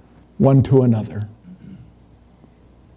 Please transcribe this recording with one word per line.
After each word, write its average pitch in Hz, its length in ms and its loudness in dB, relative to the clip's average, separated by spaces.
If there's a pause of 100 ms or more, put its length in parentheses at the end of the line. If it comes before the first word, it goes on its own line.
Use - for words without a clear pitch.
(380)
one 135 260 2
to 131 180 2
another. 107 460 -4 (1700)